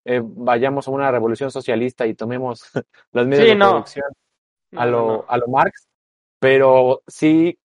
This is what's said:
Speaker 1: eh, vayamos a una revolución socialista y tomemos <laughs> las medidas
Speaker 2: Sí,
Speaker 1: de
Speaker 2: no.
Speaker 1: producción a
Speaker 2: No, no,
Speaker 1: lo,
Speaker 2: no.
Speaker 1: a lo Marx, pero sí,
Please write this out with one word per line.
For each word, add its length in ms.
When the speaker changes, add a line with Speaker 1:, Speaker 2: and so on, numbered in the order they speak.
Speaker 1:
eh, 180
vayamos 640
a 20
una 200
revolución 400
socialista 560
y 80
tomemos 480
<laughs> 240
las 140
medidas 180
Speaker 2:
Sí, 60
Speaker 1:
de 60
Speaker 2:
no. 140
Speaker 1:
producción 360
a 100
Speaker 2:
No, 40
no, 0
Speaker 1:
lo, 160
Speaker 2:
no. 100
Speaker 1:
a 80
lo 120
Marx, 380
pero 680
sí, 520